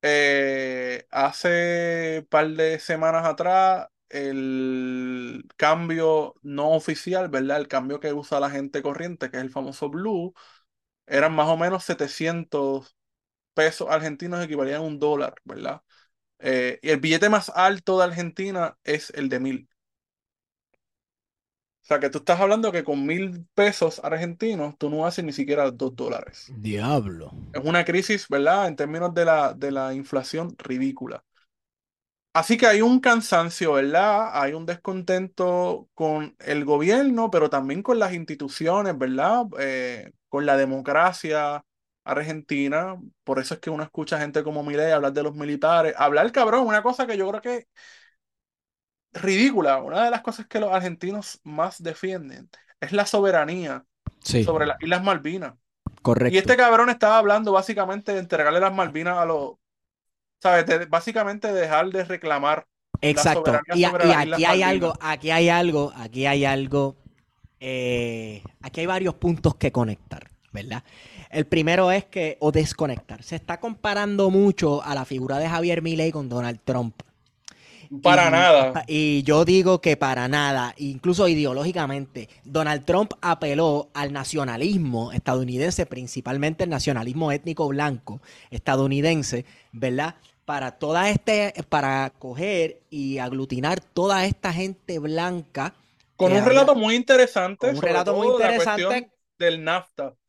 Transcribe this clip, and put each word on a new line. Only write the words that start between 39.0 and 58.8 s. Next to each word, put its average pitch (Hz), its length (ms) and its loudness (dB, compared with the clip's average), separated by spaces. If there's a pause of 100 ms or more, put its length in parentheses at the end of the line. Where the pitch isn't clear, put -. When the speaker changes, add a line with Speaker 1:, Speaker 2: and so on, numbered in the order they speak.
Speaker 1:
Eh, 127 540 -6 (160)
con 143 160 -4
la 139 140 4
democracia 147 1080 0 (400)
argentina. 151 960 -4 (240)
Por 131 140 -2
eso 131 160 -6
es 156 60 -16
que - 100 -8
uno 151 120 -6
escucha 156 380 -6
gente 147 240 -4
como 151 180 -6
Milei 147 300 0
hablar 143 220 2
de 147 80 -2
los 151 120 -4
militares. 151 640 2
Hablar, 147 340 4
cabrón, 240 360 2
una 214 160 2
cosa 247 240 0
que 226 100 -4
yo 190 140 0
creo 208 100 -6
que 247 160 -6
es 233 100 -12 (1600)
ridícula. 190 600 4
Una 156 220 0
de 240 60 2
las 233 100 -2
cosas 226 260 -10
que 220 140 -4
los 208 120 0
argentinos 185 720 -4
más 160 400 -6
defienden 165 680 -10 (300)
es - 120 -8
la 202 140 2
soberanía 170 800 0 (360)
Speaker 2:
Sí. 117 220 2
Speaker 1:
sobre 156 220 2
las 143 160 -4
Islas 180 200 0
Malvinas. 170 520 -2 (480)
Speaker 2:
Correcto. 123 320 4
Speaker 1:
Y 190 40 8
este 214 180 4
cabrón 240 340 6
estaba 220 280 6
hablando 208 340 4
básicamente 196 600 0
de 196 60 -2
entregarle 170 420 2
las 190 140 2
Malvinas 175 440 -2